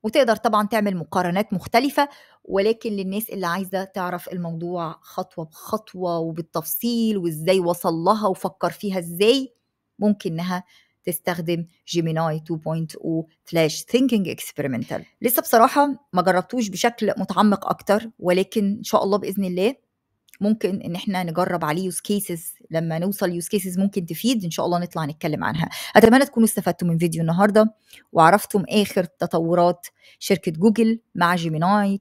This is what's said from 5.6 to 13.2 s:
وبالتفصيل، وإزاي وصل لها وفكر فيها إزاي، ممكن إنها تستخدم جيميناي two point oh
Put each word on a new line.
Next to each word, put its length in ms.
وبالتفصيل، 1000
وإزاي 440
وصل 340
لها 340
وفكر 420
فيها 280
إزاي، 560
ممكن 340
إنها 320
تستخدم 640
جيميناي 540
two 40
point 440
oh 240